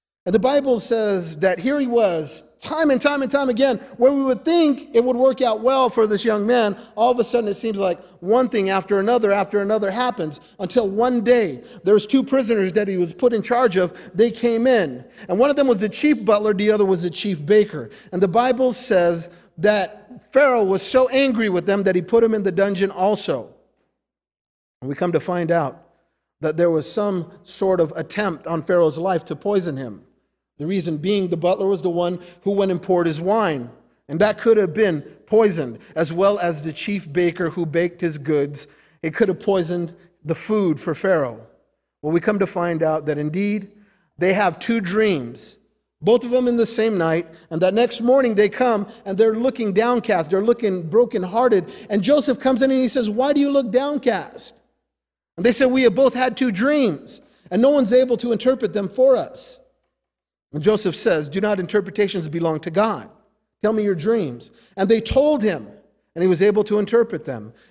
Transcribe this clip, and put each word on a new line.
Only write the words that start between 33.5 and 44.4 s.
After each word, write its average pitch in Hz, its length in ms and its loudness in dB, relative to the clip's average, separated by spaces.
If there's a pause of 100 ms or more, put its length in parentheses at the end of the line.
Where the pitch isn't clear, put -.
And 156 140 -4
that 208 160 2
could 226 200 4
have 185 160 0
been 175 280 0 (240)
poisoned, 165 540 0 (160)
as 160 180 -2
well 196 240 2
as 170 240 -4
the 160 100 -8
chief 170 400 -8
baker 170 380 0
who 170 160 -4
baked 170 360 -2
his 156 180 -4
goods. 143 480 -2 (340)
It 160 140 -6
could 214 140 2
have 180 100 -4
poisoned 175 560 -4 (280)
the 156 120 -4
food 190 440 -2
for 160 140 -6
Pharaoh. 135 540 -2 (540)
Well, 156 120 -4
we 170 60 2
come 208 180 0
to 190 80 0
find 170 380 -4
out 156 240 -2
that 147 100 -2
indeed 196 540 -4 (480)
they 180 140 2
have 190 260 0